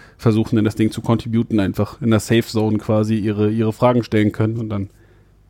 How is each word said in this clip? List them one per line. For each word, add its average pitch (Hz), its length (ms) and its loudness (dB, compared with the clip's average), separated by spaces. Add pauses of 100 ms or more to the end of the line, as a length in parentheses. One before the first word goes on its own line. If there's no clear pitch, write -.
(180)
versuchen, 110 400 2
in 104 60 2
das 110 120 0
Ding 110 160 2
zu - 100 -8
contributen, 113 580 0
einfach 98 400 -2
in 117 100 0
der 110 100 4
Safe 117 240 2
Zone 110 340 -2
quasi 107 400 0
ihre, 104 320 0
ihre 110 220 0
Fragen 123 320 2
stellen 107 280 0
können 110 260 -2
und 113 100 -8
dann 101 200 -6 (600)